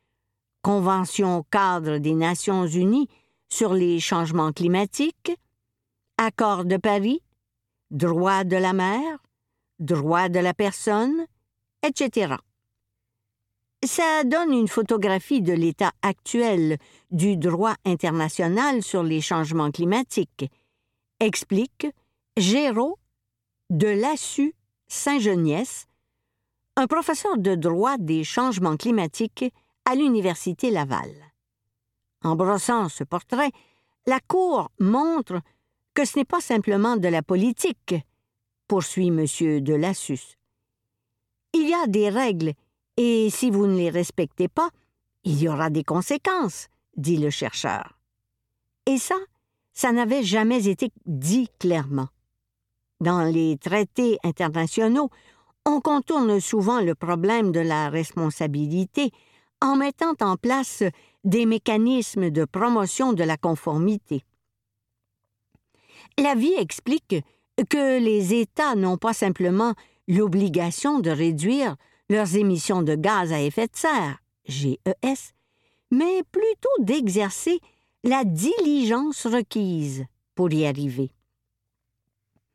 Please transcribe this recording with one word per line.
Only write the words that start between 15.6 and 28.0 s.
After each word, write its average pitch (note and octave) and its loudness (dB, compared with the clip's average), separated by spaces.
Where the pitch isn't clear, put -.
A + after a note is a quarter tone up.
actuel F#3+ 0
du F3+ 2
droit F3 0
international F3+ 0
sur F3+ -2
les D#3+ 0
changements D#3 -2
climatiques, F3 -2
explique G#3+ -2
Géraud B3+ 2
de E3+ 2
Lassus C#4 0
Saint-Geniès, G3+ 0
un C4 2
professeur E4 0
de F#3+ 2
droit F3 0
des D#3+ -2